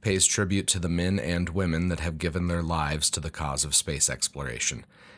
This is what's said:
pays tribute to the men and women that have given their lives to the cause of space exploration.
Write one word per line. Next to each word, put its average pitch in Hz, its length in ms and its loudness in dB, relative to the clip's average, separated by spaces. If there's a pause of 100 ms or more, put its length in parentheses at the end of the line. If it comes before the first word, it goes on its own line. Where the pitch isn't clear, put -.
pays 95 240 4
tribute 98 400 2
to - 120 2
the 85 120 0
men 90 280 2
and 85 300 0
women 85 400 0
that 85 120 -2
have 80 180 -2
given 87 300 0
their 85 140 0
lives 78 500 0
to - 60 -4
the 78 120 -6
cause 71 340 -2
of 71 100 -4
space - 360 2
exploration. 62 760 -4 (340)